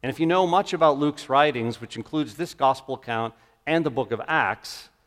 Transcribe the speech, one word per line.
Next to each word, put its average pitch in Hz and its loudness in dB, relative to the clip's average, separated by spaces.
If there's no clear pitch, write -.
And 127 -4
if 135 -8
you 160 0
know 180 2
much 196 2
about 156 4
Luke's 147 -2
writings, 131 2
which - -14
includes 120 -6
this 131 -8
gospel 131 0
account 113 -6
and 160 0
the 147 0
book 113 -4
of 113 -4
Acts, 120 -2